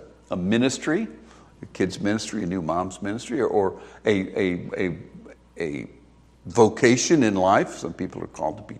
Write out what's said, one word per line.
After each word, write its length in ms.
a 60
ministry, 720
a 40
kid's 340
ministry, 420
a 40
new 140
mom's 400
ministry, 400
or, 80
or 320
a, 340
a, 300
a, 200
a 300
vocation 760
in 120
life. 360
Some 240
people 280
are 40
called 320
to 160
be 60